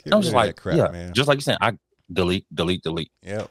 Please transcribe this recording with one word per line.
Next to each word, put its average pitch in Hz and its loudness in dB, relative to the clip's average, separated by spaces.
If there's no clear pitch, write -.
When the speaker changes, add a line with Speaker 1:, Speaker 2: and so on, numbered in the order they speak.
Speaker 1:
Get 147 -2
Speaker 2:
I'm 214 6
Speaker 1:
rid 202 2
Speaker 2:
just 175 0
Speaker 1:
of 120 6
that 104 4
Speaker 2:
like, - -4
Speaker 1:
crap, 92 -2
Speaker 2:
yeah, 104 4
Speaker 1:
man. 87 -10
Speaker 2:
just 135 2
like 143 4
you 143 -6
said, 131 -2
I 107 2
delete, 90 0
delete, 87 -2
delete. 82 -6
Speaker 1:
Yep. 98 -8